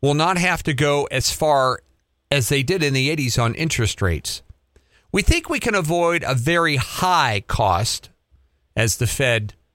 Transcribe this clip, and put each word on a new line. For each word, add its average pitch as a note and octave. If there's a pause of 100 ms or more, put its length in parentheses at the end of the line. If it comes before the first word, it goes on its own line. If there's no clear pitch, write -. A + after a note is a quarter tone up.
will C#3+
not E3+
have F3
to D#3
go C#3+
as -
far C3+ (500)
as C#3
they C#3
did E3
in C#3
the C3+
eighties D#3
on A#2
interest -
rates. E2+ (680)
"We G3+
think D#4+
we D4+
can A3+
avoid E3+
a C3+
very D#3+
high C3+
cost," G2+ (680)
as A2+
the A#2+
Fed, A2+ (200)